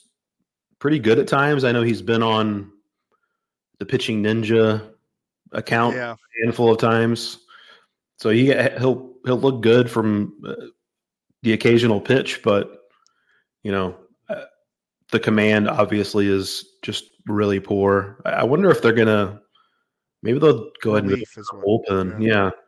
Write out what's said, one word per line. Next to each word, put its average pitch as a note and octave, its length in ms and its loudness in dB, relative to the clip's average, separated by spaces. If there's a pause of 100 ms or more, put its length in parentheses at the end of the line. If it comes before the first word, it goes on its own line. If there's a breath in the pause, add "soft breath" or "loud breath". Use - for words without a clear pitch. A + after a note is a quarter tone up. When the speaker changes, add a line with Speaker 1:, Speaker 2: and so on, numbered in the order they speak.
(800)
Speaker 1:
pretty D3+ 180 0
good A2+ 220 4
at C#3 80 -2
times. C#3+ 380 0
I A#2+ 80 2
know A#2+ 80 0
he's A2+ 200 -2
been A2+ 220 0
on G#2+ 480 -2 (1080)
the G2+ 60 -10
Pitching A2 380 -4
Ninja A2 680 0 (600)
account A#2 440 -2
Speaker 2:
Yeah. A#2+ 180 -8
Speaker 1:
a A2+ 320 -8
handful A#2 260 2
of A2+ 60 4
times, A2+ 640 0 (760 soft breath)
so A2+ 120 -4
he, A#2+ 180 4
he'll, B2 680 0 (120)
he'll B2 140 -2
look C3 220 0
good A#2+ 300 4
from, G#2 560 -2
uh, - 80 -10 (880)
the A2+ 80 0
occasional A2+ 480 2
pitch, - 420 -2
but, - 440 -2 (760)
you G#2 100 -6
know, F#2+ 220 -4 (340)
uh, - 160 -10 (680)
the A2+ 80 0
command G#2+ 480 2
obviously G#2 600 0
is G2 380 -2 (160)
just - 220 -10 (240)
really G#2 320 0
poor. G2 680 0
I, - 60 -2
I - 120 0
wonder D#3+ 280 2
if - 100 2
they're A#2 120 2
gonna, G#2+ 480 2 (840)
maybe B2 160 -2
they'll B2+ 320 2 (100)
go A2 100 0
ahead G#2+ 120 2
and G2 80 -2
Speaker 2:
Relief B2 260 -6
is G#2 140 -14
what, G2 140 -10
Speaker 1:
bullpen. G2+ 560 -2
Speaker 2:
yeah. A2 60 0 (180)
Speaker 1:
Yeah, F#2 60 -2 (160)